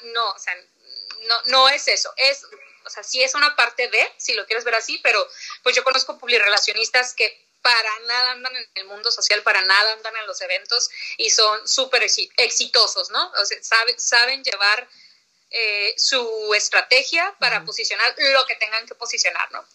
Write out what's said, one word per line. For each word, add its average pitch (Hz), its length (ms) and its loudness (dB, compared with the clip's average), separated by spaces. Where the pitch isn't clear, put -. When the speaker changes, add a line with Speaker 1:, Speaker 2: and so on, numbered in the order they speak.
Speaker 1:
no, 233 260 -2
o - 80 -12
sea, 180 160 -6
no, 226 180 0
no 262 240 6
es 294 180 0
eso. - 300 0
Es, 269 240 2
o - 40 -16
sea, - 140 -14
sí 254 180 -4
es 262 140 0
una 294 200 2
parte 247 340 0
de, 220 280 2
si - 160 -6
lo 202 140 -4
quieres 233 180 -2
ver 233 80 0
así, 254 300 -2
pero, 214 260 2
pues, 254 140 2
yo 254 80 2
conozco 262 340 0
publirelacionistas 226 960 2
que - 320 -4
para 220 480 0
nada 247 240 0
andan 254 240 -8
en 240 200 -12
el 190 100 -12
mundo 208 260 -6
social, 208 320 0
para 202 200 2
nada 202 300 4
andan 220 220 -10
en 214 100 -8
los 190 140 -10
eventos 190 500 -2
y 220 140 0
son 214 360 2
súper 262 360 0
exi-, - 340 0
exitosos, 226 720 0
¿no? 302 200 -2
O 202 40 -4
sea, 214 160 -6
sabe-, 226 380 0
saben 247 420 2
llevar, 208 460 0
eh, 208 480 -2
su 220 560 0
estrategia 269 840 2
para 240 180 0
Speaker 2:
Ujú. 165 80 -8
Speaker 1:
posicionar 220 520 -2
lo 269 280 4
que 233 100 -4
tengan 220 300 -4
que - 100 -16
posicionar, 185 560 -4
¿no? - 240 -12